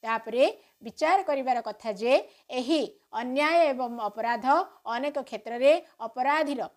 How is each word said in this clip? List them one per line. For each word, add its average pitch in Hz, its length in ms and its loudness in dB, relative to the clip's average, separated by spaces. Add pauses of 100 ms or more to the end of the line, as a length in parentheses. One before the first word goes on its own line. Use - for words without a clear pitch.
ତାପରେ 226 420 0 (380)
ବିଚାର 311 400 0
କରିବାର 262 380 -2
କଥା 220 320 -8
ଯେ 220 200 0 (380)
ଏହି 254 300 0 (320)
ଅନ୍ୟାୟ 269 440 0 (100)
ଏବଂ 254 320 -2
ଅପରାଧ 226 480 -4 (400)
ଅନେକ 269 360 -4
କ୍ଷେତ୍ରରେ 240 500 2 (280)
ଅପରାଧୀର 269 600 -2 (160)